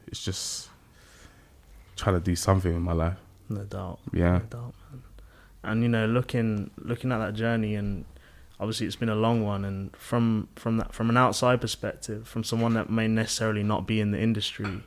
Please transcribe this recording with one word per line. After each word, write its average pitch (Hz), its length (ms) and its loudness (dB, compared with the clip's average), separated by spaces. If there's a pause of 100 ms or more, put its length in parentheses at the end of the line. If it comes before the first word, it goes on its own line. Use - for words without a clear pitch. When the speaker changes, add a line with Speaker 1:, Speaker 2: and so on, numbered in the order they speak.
Speaker 1:
it's - 160 -10
just - 460 -6 (1300)
trying 98 200 2
to 87 40 2
do 87 160 2
something 90 380 4
in 85 80 0
my 85 100 0
life. 82 240 2 (320)
Speaker 2:
No 101 160 -6
doubt. 95 360 -10 (120)
Speaker 1:
Yeah. 87 260 4
Speaker 2:
No 95 60 0
doubt, 120 300 -12 (160)
man. 131 120 -16 (600)
And, 110 200 0
you 120 60 4
know, 113 180 4
looking, 113 680 0
looking 123 360 -4
at 117 60 0
that 107 160 -2
journey, 110 420 0
and 101 280 -4 (560)
obviously 110 260 -2
it's - 100 -6
been 117 120 0
a 107 80 2
long 113 280 2
one, 101 200 -2
and 98 320 -6
from, 113 600 0
from 113 220 -2
that, - 140 -4
from 113 160 -2
an 117 80 4
outside 123 460 4
perspective, 110 680 -6
from 113 160 -4
someone 117 300 2
that 110 160 0
may 110 180 2
necessarily 110 540 0
not 104 240 0
be 110 140 2
in 104 100 2
the 104 100 0
industry, 104 680 0